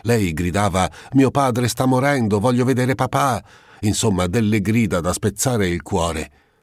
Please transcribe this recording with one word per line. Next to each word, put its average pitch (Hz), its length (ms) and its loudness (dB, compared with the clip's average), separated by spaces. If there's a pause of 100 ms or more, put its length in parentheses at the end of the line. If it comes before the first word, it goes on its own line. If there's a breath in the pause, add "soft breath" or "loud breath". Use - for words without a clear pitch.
Lei 101 320 0
gridava: 87 560 0 (220 loud breath)
'Mio 131 180 4
padre 127 360 0
sta 131 200 -2
morendo, 127 520 2
voglio 123 280 2
vedere 127 280 0
papà!' 127 720 -2 (180)
Insomma, 98 440 0
delle 107 340 0
grida 101 380 0
da 85 140 -2
spezzare 104 560 -2
il 87 140 -4
cuore.» 82 500 -4 (300 soft breath)